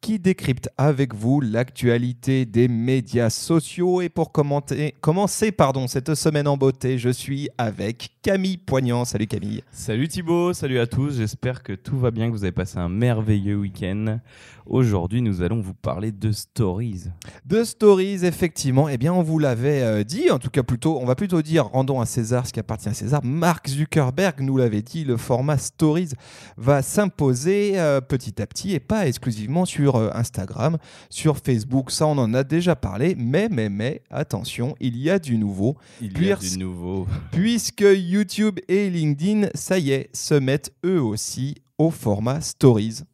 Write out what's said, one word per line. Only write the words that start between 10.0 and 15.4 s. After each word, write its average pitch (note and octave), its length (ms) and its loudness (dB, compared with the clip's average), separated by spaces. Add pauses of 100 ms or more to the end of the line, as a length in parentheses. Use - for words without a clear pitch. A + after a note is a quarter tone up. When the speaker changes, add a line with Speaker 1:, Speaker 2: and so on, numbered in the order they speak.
Speaker 2:
Thibaut, E3+ 460 0
salut C3 260 -2
à A#2 80 2
tous, C3+ 300 -2
j'espère B2 460 -4
que G#2 100 -10
tout C3 260 -6
va B2 120 2
bien, A2+ 180 -2
que A#2 40 -2
vous G2+ 120 -4
avez F2+ 80 -2
passé F#2 260 -4
un F2 100 -2
merveilleux G#2+ 680 0
week-end. G2+ 640 -4 (460)
Aujourd'hui, G#2+ 560 2
nous F#2+ 200 0